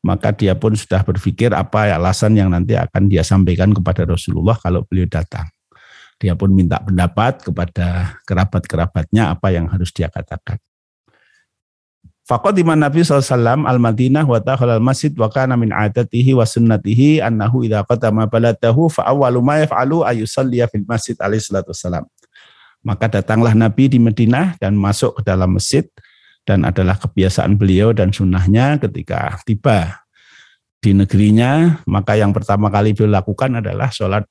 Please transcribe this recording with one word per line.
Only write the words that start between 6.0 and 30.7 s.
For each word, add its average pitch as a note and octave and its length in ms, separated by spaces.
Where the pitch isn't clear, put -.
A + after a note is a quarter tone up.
Dia F2+ 160
pun G2 160
minta F#2 320
pendapat F#2+ 640
kepada F2+ 800
kerabat-kerabatnya F2 1040
apa F#2+ 220
yang E2 160
harus F2+ 240
dia E2 160
katakan. - 480
Faqadima E3 480
Nabi D#3 320
sallallahu C#3+ 160
alaihi C3 160
wasallam A#2+ 220
al-Madinah B2+ 560
wa A#2+ 160
dakhala B2 400
al-masjid C3+ 320
wa A2 160
kana C3 240
min A#2 160
adatihi A#2+ 640
wa A#2+ 80
sunnatihi A#2 800
annahu A2+ 400
idza G#2+ 240
qadama A2 400
baladahu A#2 640
fa - 160
awwalu B2+ 360
ma D3 200
yaf'alu D3+ 400
ayusalliya A#2+ 640
fil G#2 200
masjid A#2 360
alaihi G#2 200
salatu F#2+ 280
wassalam. F2 320
Maka A2 240
datanglah A2 440
Nabi A2+ 360
di B2+ 80
Madinah A#2+ 640
dan G2+ 160
masuk - 400
ke G#2 80
dalam F#2 320
masjid, C#3+ 240
dan G2 160
adalah F#2 320
kebiasaan - 640
beliau G2+ 320
dan G#2 240
sunnahnya G2 640
ketika - 640
tiba G#2 640